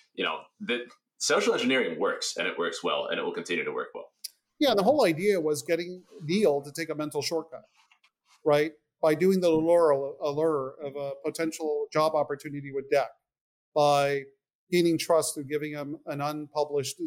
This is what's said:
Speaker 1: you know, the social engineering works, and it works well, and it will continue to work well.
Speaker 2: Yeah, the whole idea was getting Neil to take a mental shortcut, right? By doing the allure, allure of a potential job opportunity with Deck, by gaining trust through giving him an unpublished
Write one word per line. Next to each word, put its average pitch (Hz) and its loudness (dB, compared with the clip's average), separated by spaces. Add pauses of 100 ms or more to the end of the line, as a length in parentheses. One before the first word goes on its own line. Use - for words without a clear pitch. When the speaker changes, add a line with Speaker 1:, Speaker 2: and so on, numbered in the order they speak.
(140)
Speaker 1:
you 92 -6
know, 82 -2 (240)
the 120 -6 (320)
social - 0
engineering 127 0
works, - -2
and 87 -2
it - -6
works 85 -4
well, 73 -2
and - -4
it - -4
will 87 -4
continue 82 -4
to 71 -6
work 64 -6
well. - -12 (540)
Speaker 2:
Yeah, 262 4
the 196 2
whole 269 4
idea 180 2
was 151 -2
getting 175 -4 (180)
Neil 160 2
to 143 -14
take 160 -8
a 151 -4
mental 151 -4
shortcut, 156 -6 (800)
right? 151 4 (300)
By 156 6
doing 185 4
the 175 4
allure, 160 4
allure 147 0
of 139 -8
a 139 -6 (120)
potential 151 -4
job 156 2
opportunity 143 -4
with 135 -6
Deck, 135 2 (640)
by 143 2 (480)
gaining 170 4
trust 160 2
through 147 -10
giving 147 -4
him 147 -8 (100)
an 143 -6
unpublished 147 -4